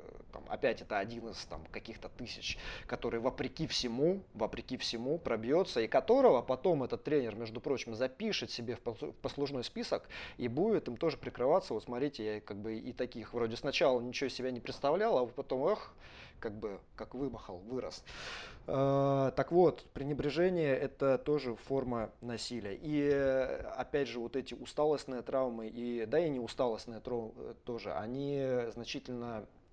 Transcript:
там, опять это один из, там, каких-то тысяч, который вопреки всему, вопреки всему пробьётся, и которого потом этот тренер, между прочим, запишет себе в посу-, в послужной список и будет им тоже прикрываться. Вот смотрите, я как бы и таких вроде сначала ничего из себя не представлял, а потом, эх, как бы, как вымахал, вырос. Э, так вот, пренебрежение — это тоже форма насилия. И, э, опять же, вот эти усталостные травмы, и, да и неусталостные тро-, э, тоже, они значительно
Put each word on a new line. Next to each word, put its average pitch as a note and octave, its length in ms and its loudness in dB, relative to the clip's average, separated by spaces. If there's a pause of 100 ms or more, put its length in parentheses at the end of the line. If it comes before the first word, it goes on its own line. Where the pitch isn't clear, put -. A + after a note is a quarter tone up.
(320)
там, - 160 -12
опять A2 340 0
это G#2 160 -2
один A2+ 320 -4
из, - 160 -12
там, D#2+ 240 -12
каких-то - 400 -12
тысяч, - 480 -8 (280)
который A#2 340 -2
вопреки A#2 460 -2
всему, C#3+ 560 2 (120)
вопреки A2 420 -4
всему B2+ 420 -2
пробьётся, B2 640 2
и A2 80 2
которого F3 540 8
потом C#3 400 2
этот A#2 220 -4
тренер, B2+ 320 2
между A2+ 260 -6
прочим, B2 320 -2
запишет C3 560 -2
себе A#2 240 -4
в - 80 -10
посу-, C3 300 -6
в - 100 -16
послужной C3 420 -2
список - 440 -4 (280)
и A#2+ 120 -2
будет E3+ 400 2
им A#2+ 100 -6
тоже D3+ 180 0
прикрываться. C#3 580 2
Вот G#2+ 100 -2
смотрите, A#2+ 500 -2
я G#2+ 80 -6
как G2+ 160 -8
бы A2 180 -4
и A#2 160 -8
таких B2 400 -6
вроде A#2 240 0
сначала C3+ 460 2
ничего B2 260 -2
из - 60 -4
себя B2+ 160 -2
не A#2+ 100 -6
представлял, E3+ 580 2
а B2 80 4
потом, C3 420 -2
эх, - 260 -2 (440)
как A2 200 -6
бы, G#2 220 -6 (140)
как - 200 -10
вымахал, A#2 440 -6
вырос. G#2+ 460 -6 (640)
Э, C#3 680 4
так C#3 160 0
вот, F3 420 6
пренебрежение — D3 840 2
это C3+ 400 2
тоже C3 380 0
форма B2 540 0 (100)
насилия. A2+ 560 -6
И, D3 360 2
э, C3+ 480 2 (160)
опять C3 320 0
же, A#2+ 120 -6
вот A#2 160 -4
эти B2 180 -4
усталостные C3 680 0
травмы, B2 460 0
и, A#2 380 -2
да C#3+ 140 2
и E3+ 100 2
неусталостные A#2 720 -2
тро-, A#2 360 -4
э, A#2 180 -10 (100)
тоже, A2+ 300 -6
они B2+ 800 0
значительно A#2+ 760 -6 (260)